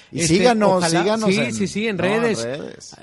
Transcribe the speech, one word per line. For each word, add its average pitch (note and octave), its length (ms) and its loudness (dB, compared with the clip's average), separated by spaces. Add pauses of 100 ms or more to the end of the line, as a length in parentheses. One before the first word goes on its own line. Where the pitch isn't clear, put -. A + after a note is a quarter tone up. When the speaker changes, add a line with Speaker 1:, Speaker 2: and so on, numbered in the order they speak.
(100)
Speaker 1:
Y D#3 120 -4
Speaker 2:
Este, E3 160 2
Speaker 1:
síganos, G#3+ 340 4
Speaker 2:
ojalá F3 300 2
Speaker 1:
síganos G#3+ 300 0
Speaker 2:
Sí, G#3 80 2
Speaker 1:
en, A3+ 140 -4
Speaker 2:
sí, G#3 140 -2
sí, G#3 180 -4
en G#3 120 -2
Speaker 1:
no, E3+ 60 -2
en F#3+ 60 2 (100)
Speaker 2:
redes. A3 220 -2
Speaker 1:
redes. - 600 -10